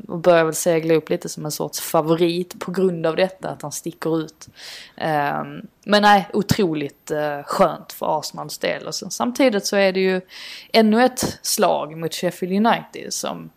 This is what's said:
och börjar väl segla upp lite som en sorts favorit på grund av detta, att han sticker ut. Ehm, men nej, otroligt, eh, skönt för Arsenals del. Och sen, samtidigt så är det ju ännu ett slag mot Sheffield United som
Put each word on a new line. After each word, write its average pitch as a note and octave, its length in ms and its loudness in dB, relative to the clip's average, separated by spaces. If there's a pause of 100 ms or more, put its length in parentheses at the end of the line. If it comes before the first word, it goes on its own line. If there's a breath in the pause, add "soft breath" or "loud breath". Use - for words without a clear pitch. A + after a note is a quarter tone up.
och F3 120 -8
börjar E3+ 260 6
väl D#3+ 100 -2
segla E3 380 2
upp D#3 160 0
lite F3 200 -4
som D#3 160 -10
en D3+ 60 -6
sorts - 300 -6
favorit E3+ 800 0
på - 120 -8
grund F3 340 0
av D#3+ 100 0
detta, F#3 340 -2
att C#3+ 120 -10
han D3 100 -10
sticker E3 480 -4
ut. - 300 -10 (480 loud breath)
Ehm, D3 640 -4 (240)
men G#3 160 4
nej, G#3 320 6
otroligt, D#3+ 800 0
eh, D3+ 340 -2
skönt - 480 0
för - 260 -2
Arsenals D3+ 380 -10
del. - 300 -4
Och D#3+ 80 -8
sen, - 160 -10
samtidigt A#3+ 540 0
så - 100 -2
är G3 180 4
det F#3+ 60 0
ju F#3+ 220 2 (520 loud breath)
ännu A3 320 6
ett - 360 -2
slag D#3+ 560 0
mot E3 160 -6
Sheffield F#3 540 0
United - 460 -2
som D#2+ 440 -6